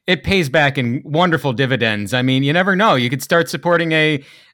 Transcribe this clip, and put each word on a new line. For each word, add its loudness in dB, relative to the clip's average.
it 0
pays 0
back 2
in -2
wonderful 0
dividends. -2
I 0
mean, 2
you 0
never 2
know. 2
You 0
could -4
start 0
supporting -2
a, 0